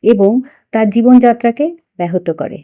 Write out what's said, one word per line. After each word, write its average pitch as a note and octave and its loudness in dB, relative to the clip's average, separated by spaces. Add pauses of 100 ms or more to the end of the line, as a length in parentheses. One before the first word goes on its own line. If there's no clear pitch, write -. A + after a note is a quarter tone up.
এবং G#3+ 0 (300)
তার A3 -2
জীবনযাত্রাকে A#3+ 2 (200)
ব্যাহত F3 -6
করে। D3 -10